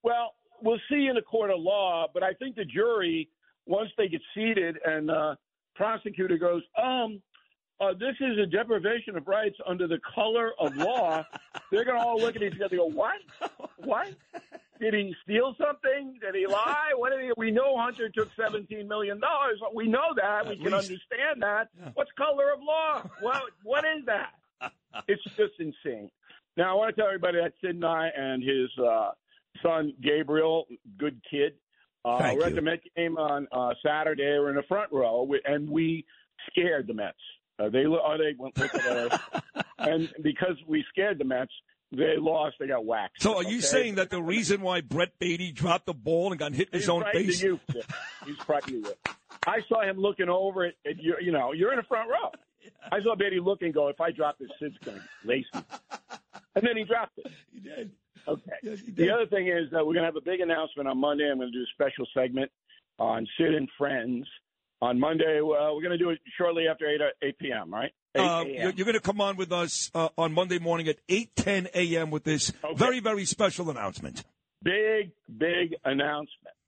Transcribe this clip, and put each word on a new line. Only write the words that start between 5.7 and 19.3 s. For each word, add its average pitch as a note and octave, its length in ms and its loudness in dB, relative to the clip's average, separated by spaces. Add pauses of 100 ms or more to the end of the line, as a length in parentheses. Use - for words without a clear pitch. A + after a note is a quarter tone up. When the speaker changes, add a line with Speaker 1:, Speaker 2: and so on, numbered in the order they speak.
Speaker 1:
prosecutor G3 640 0
goes, F3 260 2 (140)
um, A3+ 460 0 (580)
uh, G3 140 2
"This A#3 260 -2
is B3 180 2
a G#3 80 4
deprivation G#3+ 680 0
of D3 100 -6
rights G3+ 300 2 (100)
under F3+ 200 0
the E3 140 0
color A3+ 600 0
of C#3+ 160 0
law," E3 560 2
Speaker 2:
<laughs> - 380 -14
Speaker 1:
they're G#3+ 140 2
gonna B3 200 2
all A#3 140 2
look A3+ 180 2
at G#3+ 60 -2
each G3 180 -2
other F#3 160 -2
and - 0 -
go, F3 100 4
"What? A3 340 -2 (580)
What? D#4 360 -2 (680)
Did A3 140 2
he G3+ 280 -2
steal A#3 360 0
something? C#4 600 -2
Did G3 140 -6
he F#3+ 120 0
lie? C4 500 0
What B3 140 0
did C4+ 120 -2
he, B3+ 140 -2
we A3+ 140 0
know C4 280 4
Hunter A#3 320 -2
took G#3+ 240 -2
seventeen G#3+ 520 -4
million G#3 320 -4
dollars. C4+ 420 0 (120)